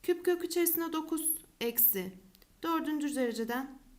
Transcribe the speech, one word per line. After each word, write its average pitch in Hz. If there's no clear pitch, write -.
Küp 349
kök 359
içerisinde 339
dokuz 320
eksi 196
dördüncü 302
dereceden 240